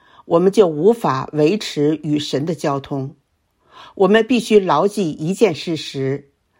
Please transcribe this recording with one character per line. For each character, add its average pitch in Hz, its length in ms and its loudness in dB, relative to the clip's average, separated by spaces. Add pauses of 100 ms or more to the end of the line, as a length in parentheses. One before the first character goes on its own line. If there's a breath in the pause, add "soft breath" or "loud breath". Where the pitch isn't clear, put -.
(260 soft breath)
我 165 120 2
们 185 140 4
就 196 160 4
无 160 240 2
法 143 400 -4
维 151 260 2
持 151 460 -2
与 151 160 -2
神 143 260 -4
的 170 80 -4
交 143 280 -4
通。 135 340 -10 (800 loud breath)
我 190 140 4
们 220 180 4
必 240 140 0
须 208 180 4
牢 175 300 2
记 196 200 -4
一 156 240 -6
件 196 220 0
事 165 220 -6
实， 135 540 -8 (280 soft breath)